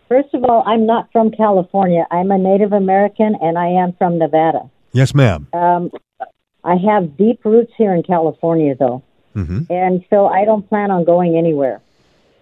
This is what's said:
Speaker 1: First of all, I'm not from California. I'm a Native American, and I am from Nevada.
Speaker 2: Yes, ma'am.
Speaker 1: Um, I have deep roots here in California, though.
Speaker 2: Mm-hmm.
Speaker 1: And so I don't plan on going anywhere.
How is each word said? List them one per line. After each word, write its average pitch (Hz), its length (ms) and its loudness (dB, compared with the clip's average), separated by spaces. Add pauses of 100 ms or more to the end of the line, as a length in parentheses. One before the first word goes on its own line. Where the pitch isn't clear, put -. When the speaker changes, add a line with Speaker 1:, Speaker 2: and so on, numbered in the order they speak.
Speaker 1:
First 277 260 0
of 254 100 -4
all, 233 220 2
I'm 220 220 0
not 226 240 -2
from 226 180 2
California. 190 800 0
I'm 180 220 -2
a 196 80 2
Native 196 340 2
American, 202 680 0
and 170 200 -2
I 175 80 -2
am 180 260 0
from 175 240 -2
Nevada. 160 500 0 (240)
Speaker 2:
Yes, 127 220 0
ma'am. 98 400 2
Speaker 1:
Um, 175 380 0 (720)
I 180 140 2
have 185 380 0
deep 226 300 0
roots 226 320 2
here 208 160 0
in 170 80 0
California, 165 720 0
though. 127 300 -2 (320)
Speaker 2:
Mm-hmm. 101 360 -6
Speaker 1:
And 185 380 -2
so 202 160 0
I 190 200 0
don't 214 220 -2
plan 208 220 -4
on 175 140 -2
going 170 340 0
anywhere. 139 420 -2 (640)